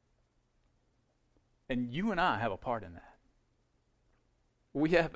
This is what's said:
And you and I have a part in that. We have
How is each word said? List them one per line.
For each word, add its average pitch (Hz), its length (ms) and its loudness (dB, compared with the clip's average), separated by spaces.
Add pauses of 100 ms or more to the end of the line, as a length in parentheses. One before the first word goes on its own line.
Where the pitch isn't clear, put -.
(1700)
And 123 240 -2
you 190 200 0
and 175 100 0
I 151 160 2
have 113 140 0
a 92 60 -4
part 117 260 -4
in 90 100 -14
that. - 220 -20 (1600)
We 156 180 2
have 165 240 4